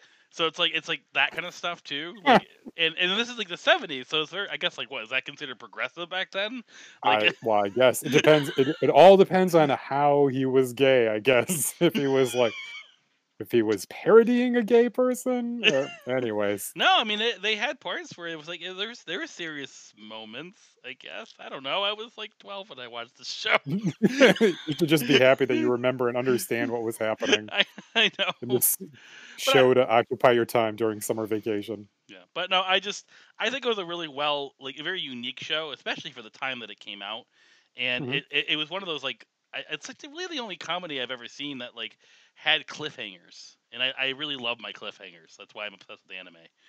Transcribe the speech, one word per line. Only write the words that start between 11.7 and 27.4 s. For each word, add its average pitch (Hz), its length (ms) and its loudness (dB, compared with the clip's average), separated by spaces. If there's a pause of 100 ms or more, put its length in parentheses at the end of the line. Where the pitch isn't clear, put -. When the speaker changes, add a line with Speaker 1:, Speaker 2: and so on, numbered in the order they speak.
Speaker 2:
<laughs> - 40 -4
If 170 140 4
he 143 120 0
was, 131 280 2
like, 120 200 2 (540)
Speaker 1:
<laughs> - 300 -20
Speaker 2:
if 110 120 -14
he 117 120 4
was 104 240 -2
parodying 240 720 4
a 240 60 0
gay 233 260 4
person, 247 760 -4
Speaker 1:
<laughs> 220 40 2
Speaker 2:
or, 139 260 0 (160)
anyways. 104 640 -2
Speaker 1:
No, 220 120 2 (100)
I 277 60 2
mean, 208 160 -4
they, 220 180 -4
they 208 200 -4
had 254 240 -6
parts 277 360 -10
where 170 100 -12
it 165 100 -8
was 151 100 -16
like, 175 140 -12
there 185 260 -8
was, 233 160 -16
there 165 160 -8
were 220 80 -10
serious 151 680 -14
moments, 110 880 -18
I 131 80 -14
guess. 202 460 -18
I 226 100 -16
don't 151 140 -14
know. 165 200 -4
I 208 100 -2
was, 220 240 -16
like, 214 200 -16
twelve 196 320 -16
when 131 100 -18
I 123 80 -14
watched 117 300 -14
the 127 80 -20
show. - 400 -2
<laughs> - 0 -
Speaker 2:
<laughs> 208 1000 2
You 147 140 -4
should 165 100 2
just 147 180 2
be 139 100 6
happy 131 280 6
that 123 120 0
you 120 140 0
remember 123 380 0
and 123 80 -4
understand 120 540 0
what 120 120 -4
was 113 140 -4
happening 110 540 -2